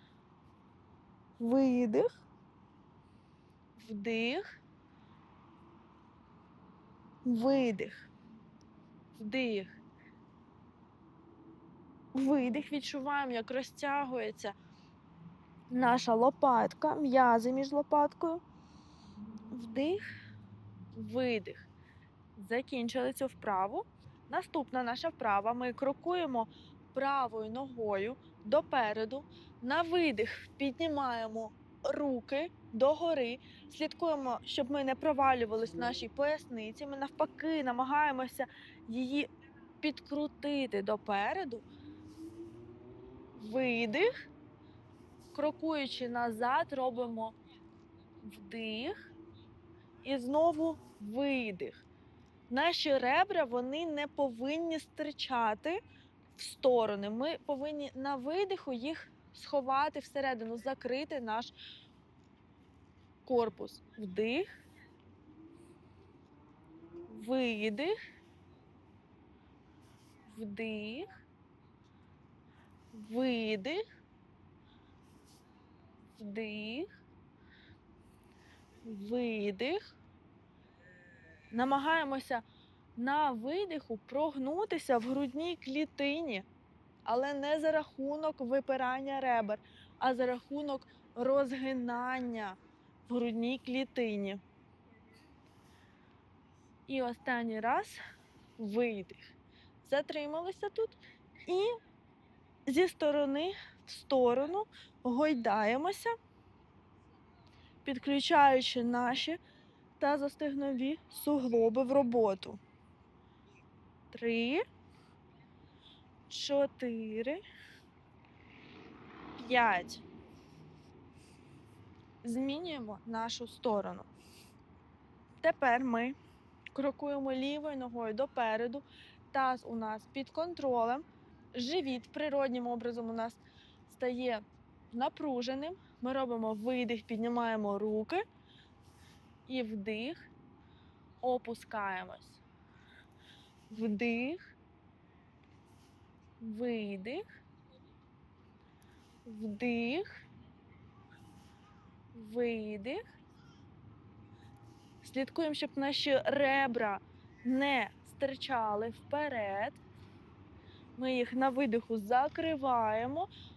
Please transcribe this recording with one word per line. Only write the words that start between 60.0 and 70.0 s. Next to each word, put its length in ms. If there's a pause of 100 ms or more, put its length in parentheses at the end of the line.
закрити 640
наш 320 (1700)
корпус. 580 (160)
Вдих. 640 (2500)
Видих. 840 (2250)